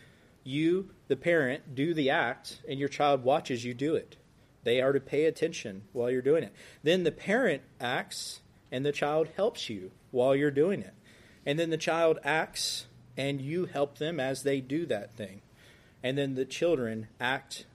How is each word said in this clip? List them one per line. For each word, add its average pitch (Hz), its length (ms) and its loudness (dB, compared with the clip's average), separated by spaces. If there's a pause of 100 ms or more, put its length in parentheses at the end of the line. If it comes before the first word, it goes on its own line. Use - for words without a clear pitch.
(440)
You, 165 460 0 (180)
the 135 80 0
parent, 147 600 0
do 160 180 0
the 139 160 0
act, 135 580 -2
and 139 120 -6
your 139 100 -2
child 143 340 2
watches 131 420 0
you 123 80 -6
do 139 220 0
it. - 220 -6 (460)
They 120 180 2
are 135 120 4
to 139 60 2
pay 143 260 0
attention 139 580 -2 (100)
while 120 180 0
you're 127 100 0
doing 143 220 4
it. 98 100 -10 (300)
Then 175 200 2
the 160 80 2
parent 196 520 0 (160)
acts, - 640 -6 (300)
and 127 140 -2
the 147 60 2
child 156 440 0
helps - 340 -2
you 95 220 -8 (200)
while 131 240 4
you're 143 160 2
doing 151 300 2
it. - 120 -16 (520)
And 147 120 0
then 165 120 0
the 160 80 0
child 160 480 4
acts, - 640 -2 (300)
and 139 220 -2
you 160 280 -4
help 143 320 -2
them 156 200 -2
as 131 240 -2
they 139 160 2
do 139 280 -2
that 104 280 -4
thing. 101 260 -10 (640)
And 131 140 0
then 139 180 0
the 131 100 0
children 120 640 0 (120)
act, 131 560 -4